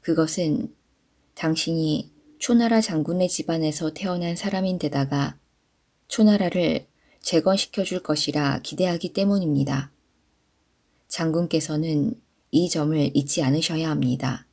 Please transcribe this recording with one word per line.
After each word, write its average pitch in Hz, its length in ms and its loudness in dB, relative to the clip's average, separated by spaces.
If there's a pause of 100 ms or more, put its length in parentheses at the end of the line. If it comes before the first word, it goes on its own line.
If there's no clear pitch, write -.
그것은 160 680 0 (600)
당신이 160 760 -2 (260)
초나라 233 420 4
장군의 180 480 0
집안에서 156 640 -2
태어난 175 440 -4
사람인데다가 151 1000 -2 (720)
초나라를 180 800 2 (340)
재건시켜줄 185 840 0
것이라 143 580 -2
기대하기 175 520 -2
때문입니다. 147 760 0 (1200)
장군께서는 160 1040 0 (380)
이 170 180 4
점을 151 440 0
잊지 143 280 0
않으셔야 160 480 0
합니다. 135 640 -2